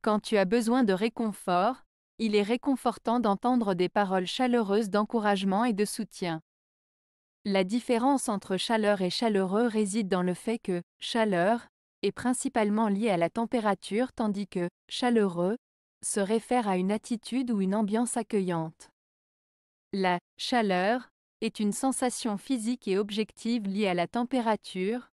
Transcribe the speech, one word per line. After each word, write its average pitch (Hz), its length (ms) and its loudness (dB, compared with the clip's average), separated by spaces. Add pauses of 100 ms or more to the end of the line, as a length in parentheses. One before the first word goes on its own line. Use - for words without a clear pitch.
Quand 214 160 2
tu - 160 -4
as 196 80 6
besoin 233 400 2
de 202 80 2
réconfort, 208 920 -2 (340)
il 220 160 0
est 208 60 6
réconfortant 240 800 0
d'entendre 214 520 2
des 180 140 2
paroles 190 400 0
chaleureuses 233 600 0
d'encouragement 208 760 0
et 247 80 0
de 208 140 0
soutien. 180 560 -6 (1040)
La 190 180 2
différence 240 640 0
entre 196 300 -4
chaleur 208 440 0
et 180 80 0
chaleureux 202 560 0
réside 214 440 0
dans 180 120 2
le 180 120 0
fait 226 260 -4
que 175 220 -4 (180)
chaleur 214 680 0 (340)
est 202 100 0
principalement 220 760 0
liée 202 220 0
à 185 40 2
la 170 140 2
température 226 840 -2
tandis 208 340 -2
que 175 220 -4 (220)
chaleureux 202 680 0 (500)
se - 140 -2
réfère 220 480 0
à 190 80 2
une 185 160 0
attitude 233 600 -4
ou 202 100 0
une 190 120 0
ambiance 220 440 0
accueillante. 180 720 -4 (1040)
La 185 260 2 (160)
chaleur 214 720 0 (320)
est 220 220 -4
une 208 100 2
sensation 240 680 -2
physique 240 520 -4
et 190 80 2
objective 214 680 -4
liée 196 200 0
à 180 60 0
la 175 140 0
température 233 1080 -2